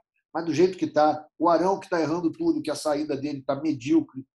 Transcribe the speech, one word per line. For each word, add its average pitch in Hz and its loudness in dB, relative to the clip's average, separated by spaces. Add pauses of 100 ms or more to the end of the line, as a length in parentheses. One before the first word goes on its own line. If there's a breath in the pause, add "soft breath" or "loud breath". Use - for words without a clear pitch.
(340)
Mas 165 -4
do 165 -2
jeito 185 2
que 156 -2
tá, 151 2 (140)
o 160 2
Arão 180 2
que - -14
tá 175 0
errando 160 0
tudo, 160 -2
que 151 -4
a 139 -4
saída 147 -2
dele 139 -6
tá 139 -2
medíocre, 143 0